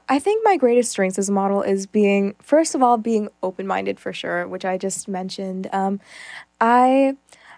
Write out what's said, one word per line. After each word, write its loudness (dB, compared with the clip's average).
I 2
think 0
my 4
greatest 2
strengths -2
as -2
a 0
model 0
is -2
being, 2
first 2
of 2
all, 4
being -2
open-minded -4
for -8
sure, -6
which -10
I -2
just -6
mentioned. -8
Um, -2
I, 4